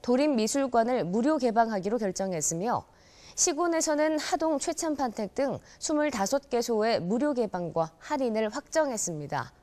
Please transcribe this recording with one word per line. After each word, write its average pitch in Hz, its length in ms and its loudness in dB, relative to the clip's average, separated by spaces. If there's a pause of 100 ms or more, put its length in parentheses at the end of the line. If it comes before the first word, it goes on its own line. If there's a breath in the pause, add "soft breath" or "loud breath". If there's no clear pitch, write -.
도립미술관을 247 1000 2
무료 226 340 2
개방하기로 226 640 0
결정했으며 185 880 -2 (480 loud breath)
시군에서는 311 800 2
하동 320 400 0
최참판택 277 800 -4
등 254 240 -2 (180 loud breath)
스물다섯 285 720 0
개 240 140 0
소의 220 380 2
무료 240 340 0
개방과 175 640 -2
할인을 226 500 -2
확정했습니다. 202 1120 -2